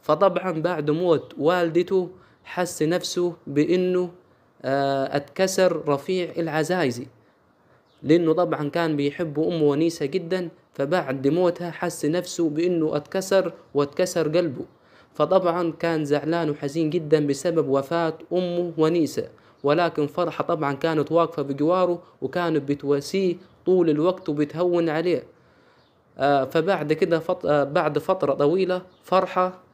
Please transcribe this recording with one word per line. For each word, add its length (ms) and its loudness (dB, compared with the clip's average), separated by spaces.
فطبعا 500 2
بعد 380 -2
موت 480 0
والدته 720 0
حس 380 -4
نفسه 520 -2
بإنه، 640 0
آه، 540 0
اتكسر 720 2
رفيع 500 -2
العزايزي، 680 0
لأنه 300 4
طبعا 360 0
كان 280 0
بيحب 440 -2
أمه 220 0
ونيسة 440 2
جدا. 420 -4
فبعد 500 0
موتها 420 0
حس 340 -6
نفسه 460 -2
بإنه 460 0
اتكسر 560 0
واتكسر 540 0
قلبه. 360 0
فطبعا 640 2
كان 260 0
زعلان 460 0
وحزين 400 -2
جدا 360 2
بسبب 420 0
وفاة 500 0
أمه 460 -2
ونيسة، 500 0
ولكن 420 2
فرحة 380 -4
طبعا 280 -2
كانت 400 -2
واقفة 300 2
بجواره، 600 0
وكانت 460 -2
بتواسيه 680 0
طول 240 4
الوقت 380 0
وبتهون 600 0
عليه. 340 0
آه، 260 2
فبعد 480 0
كده 260 2
فط-، 280 -4
آه، 180 4
بعد 340 0
فترة 360 0
طويلة 480 2
فرحة 560 0